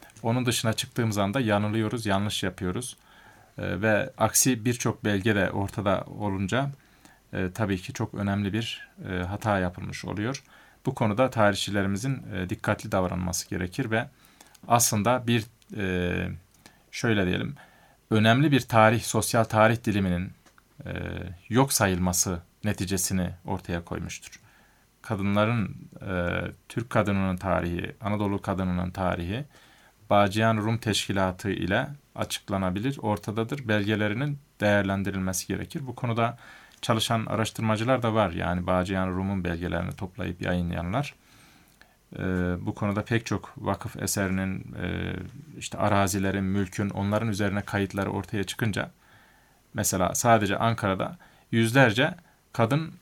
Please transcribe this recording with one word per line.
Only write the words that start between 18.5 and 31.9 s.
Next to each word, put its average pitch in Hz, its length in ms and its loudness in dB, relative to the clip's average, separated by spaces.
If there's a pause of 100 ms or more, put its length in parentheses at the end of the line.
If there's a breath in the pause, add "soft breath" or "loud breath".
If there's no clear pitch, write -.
bir 127 80 6
tarih, 110 420 6
sosyal 113 420 2
tarih 113 400 4
diliminin, 95 480 0 (540)
e, 92 60 -8 (560)
yok 131 240 4
sayılması 90 680 2 (240)
neticesini 95 640 0 (140)
ortaya 90 400 -4
koymuştur. - 560 -10 (640 soft breath)
Kadınların, 104 760 0 (300)
e, 90 340 -2 (280)
Türk - 220 -6
kadınının 95 460 2
tarihi, 87 640 -2
Anadolu 101 420 -2
kadınının 90 480 -2
tarihi, 92 540 -4 (640 soft breath)
Bağcıyan 104 460 4
Rum 110 220 0
Teşkilatı 98 720 0
ile 101 380 0 (260)